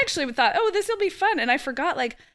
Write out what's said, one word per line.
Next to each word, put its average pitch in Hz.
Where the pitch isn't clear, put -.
actually 277
thought, 233
"Oh, 453
this 403
will 453
be 392
fun." 415
And 240
I 262
forgot, 254
like, 240